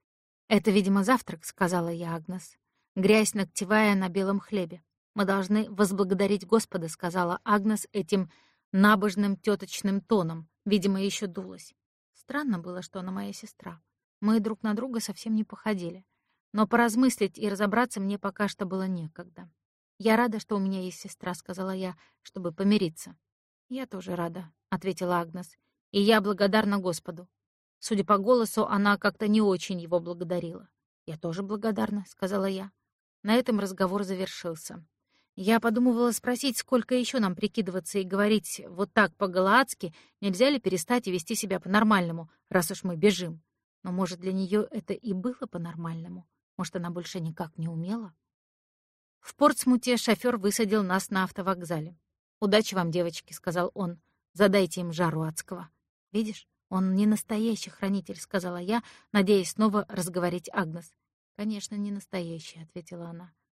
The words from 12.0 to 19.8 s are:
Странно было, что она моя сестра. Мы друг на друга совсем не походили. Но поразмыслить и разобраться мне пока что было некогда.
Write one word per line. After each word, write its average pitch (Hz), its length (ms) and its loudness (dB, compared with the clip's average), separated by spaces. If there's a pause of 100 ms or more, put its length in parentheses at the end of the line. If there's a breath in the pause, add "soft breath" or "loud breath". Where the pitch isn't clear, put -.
Странно 262 440 -4
было, 180 240 -10
что - 180 -10
она 185 120 -8
моя 202 200 -8
сестра. - 480 -16 (400)
Мы 220 200 4
друг 214 220 -4
на 214 120 0
друга 226 260 -4
совсем 220 340 -6
не 214 100 2
походили. 185 600 -6 (500)
Но 208 120 4
поразмыслить 233 720 2
и 208 100 -2
разобраться 208 500 0
мне 196 200 -2
пока 202 280 -2
что - 200 -6
было 190 200 -4
некогда. 175 640 -8 (480)